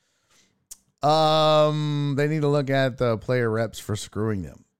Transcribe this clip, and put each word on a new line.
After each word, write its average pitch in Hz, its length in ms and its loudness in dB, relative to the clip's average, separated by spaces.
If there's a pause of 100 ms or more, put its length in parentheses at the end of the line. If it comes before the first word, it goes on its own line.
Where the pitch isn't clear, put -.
(1080)
Um, 151 1120 2
they 147 100 0
need 156 140 -2
to 147 60 0
look 143 220 0
at 135 280 0
the 117 200 0
player 123 320 -2
reps 110 300 -4
for - 160 -6
screwing 104 480 -6
them. 67 200 -16 (160)